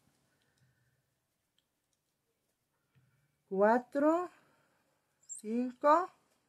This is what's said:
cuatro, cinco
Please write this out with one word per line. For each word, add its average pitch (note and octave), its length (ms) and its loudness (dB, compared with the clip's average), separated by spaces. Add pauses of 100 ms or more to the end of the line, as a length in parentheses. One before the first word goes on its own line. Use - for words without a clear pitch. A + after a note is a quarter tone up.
(3500)
cuatro, C#4 840 0 (960)
cinco B3+ 840 0 (400)